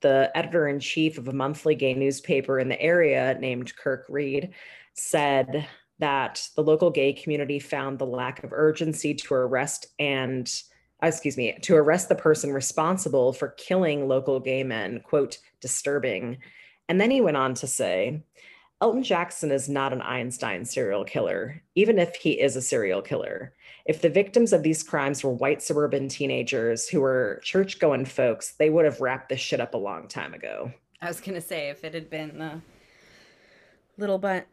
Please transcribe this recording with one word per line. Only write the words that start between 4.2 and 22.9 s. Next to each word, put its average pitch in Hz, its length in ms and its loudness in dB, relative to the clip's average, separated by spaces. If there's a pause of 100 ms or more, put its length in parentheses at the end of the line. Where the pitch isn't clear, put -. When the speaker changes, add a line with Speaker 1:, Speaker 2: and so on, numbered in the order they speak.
Speaker 1:
said 143 760 0 (320)
that 139 560 -2
the 156 80 2
local 156 280 6
gay 139 220 4
community 143 460 -2
found 139 380 -4
the 135 80 -4
lack 127 380 -6
of - 100 -12
urgency 156 640 2
to - 180 -4
arrest 127 540 0 (100)
and, 131 640 -2 (400)
uh, 160 60 2
excuse 156 300 -2
me, 120 260 -2
to 185 120 4
arrest 156 340 6
the - 60 4
person 156 360 2
responsible 139 840 0
for 131 240 -6
killing 156 500 0
local 131 320 2
gay 131 240 -2
men, 113 360 -4
quote, - 400 0 (220)
"disturbing." 123 760 -4 (520)
And 180 120 4
then 220 80 4
he 269 120 4
went 160 160 4
on 131 180 0
to 135 120 -8
say, 110 540 -2 (580)
"Elton 226 220 2
Jackson 170 500 -2
is 135 160 0
not 139 240 0
an 127 120 -4
Einstein 120 600 -6
serial 104 400 -2
killer, 107 600 -4 (100)
even 208 240 4
if 170 180 2
he - 240 0
is 131 160 2
a 131 60 -4
serial 101 400 0